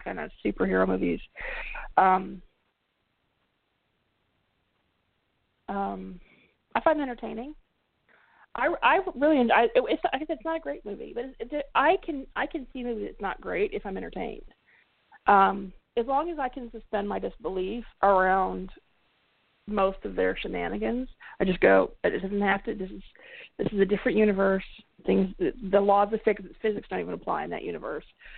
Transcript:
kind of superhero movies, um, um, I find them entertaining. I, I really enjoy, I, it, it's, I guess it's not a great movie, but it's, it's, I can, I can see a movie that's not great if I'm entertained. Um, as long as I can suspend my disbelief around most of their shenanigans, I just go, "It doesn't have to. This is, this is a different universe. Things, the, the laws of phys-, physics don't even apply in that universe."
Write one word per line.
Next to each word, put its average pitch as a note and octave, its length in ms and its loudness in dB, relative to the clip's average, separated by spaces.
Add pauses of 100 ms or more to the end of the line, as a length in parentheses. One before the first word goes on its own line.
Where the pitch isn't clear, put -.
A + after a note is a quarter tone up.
kind F#3+ 160 -8
of D3+ 120 -10 (140)
superhero G3 440 2
movies, F#3 320 0 (800)
um, F#3+ 420 4 (3250)
um, G3 500 -6 (560)
I A#3 60 0
find D#4 180 4
them C#4+ 100 -4
entertaining. A#3+ 460 -10 (1000)
I, B3+ 140 0 (140)
I C#4 160 6 (160)
really D4 260 4
enjoy, A#3 140 4
I, G#3+ 100 8
it, A#3 240 4
it's, - 140 -2 (100)
I C#4 60 -2
guess D4+ 100 -8
it's D#4+ 160 -6
not E4 140 -4
a - 20 -14
great D4 240 -8
movie, G3+ 300 -12
but A#3+ 100 -6
it's, C4 160 -16
it's, - 340 -6
I D4+ 300 4
can, C#4 220 -8 (100)
I C4 100 -4
can C#4 260 -8
see C4 100 -10
a - 20 -6
movie A3 220 -4
that's - 140 -12
not G3 200 -6
great F#3 320 -2
if G3+ 140 -6
I'm F#3+ 100 -6
entertained. F3+ 460 -8 (840)
Um, G3 460 6 (240)
as A#3 100 2
long C#4 220 0
as E4 100 -6
I C4 120 -4
can B3 200 -12
suspend G#3+ 380 -6
my G3 100 -4
disbelief F#3+ 680 -6 (180)
around F#3 680 4 (960)
most G3 380 0
of F#3+ 120 -8
their F#3 200 2
shenanigans, G#3 720 -4 (320)
I F#3+ 40 0
just F#3 160 0
go, F#3+ 320 6 (120)
"It - 160 0
doesn't G3 220 -4
have G3 220 0
to. A3 100 -4
This F#3+ 160 -8
is, G3+ 120 -14 (560)
this G3 140 -4
is G3+ 80 2
a F#3+ 60 4
different G3+ 320 2
universe. G3 460 4 (420)
Things, G3 220 4 (100)
the, F3+ 140 0 (180)
the G3+ 100 6
laws G3+ 320 4
of A3 100 -2
phys-, G3+ 380 -2
physics G#3 300 -4
don't F#3 100 -4
even F3 140 -8
apply - 300 -4
in - 60 -10
that - 120 -8
universe." D3+ 420 -8 (320)